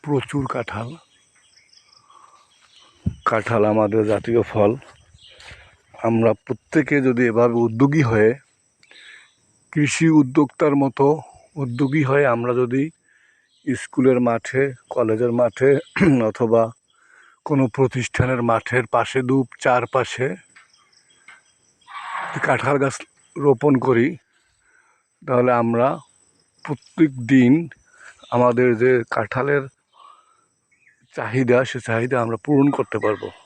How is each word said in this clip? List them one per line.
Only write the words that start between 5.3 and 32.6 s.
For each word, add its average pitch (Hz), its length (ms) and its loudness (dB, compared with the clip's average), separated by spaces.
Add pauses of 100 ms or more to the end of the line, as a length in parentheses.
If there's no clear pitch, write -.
আমরা 117 400 0
প্রত্যেকে 143 680 -4
যদি 127 240 0
এভাবে 117 320 2
উদ্যোগী 127 440 2
হয়ে, 113 280 4 (1400)
কৃষি 151 380 0
উদ্যোক্তার 147 680 2
মতো 139 300 0 (500)
উদ্যোগী 139 480 -2
হয়ে 139 220 2
আমরা 120 280 -2
যদি 127 280 -2 (840)
স্কুলের 127 540 0
মাঠে, 120 420 -2 (260)
কলেজের 117 440 -2
মাঠে 123 380 2 (300)
<clears throat> 131 280 4
অথবা 113 340 2 (840)
কোনো 139 220 2
প্রতিষ্ঠানের 127 760 -2
মাঠের 117 440 0
পাশে, 120 360 -2
দু 127 140 0 (240)
চারপাশে 123 680 -2 (2250)
কাঁঠাল 135 360 -2
গাছ 135 180 -2 (400)
রোপণ 143 420 2
করি, 120 280 2 (1160)
তাহলে 127 300 0
আমরা 117 360 0 (760)
প্রত্যেক 156 460 -2 (160)
দিন 127 260 6 (800)
আমাদের 123 460 2
যে 123 140 2 (200)
কাঁঠালের 135 520 -4 (1500)
চাহিদা, 123 500 0
সে 123 160 -8
চাহিদা 120 400 -4
আমরা 113 160 -4
পূরণ 143 340 2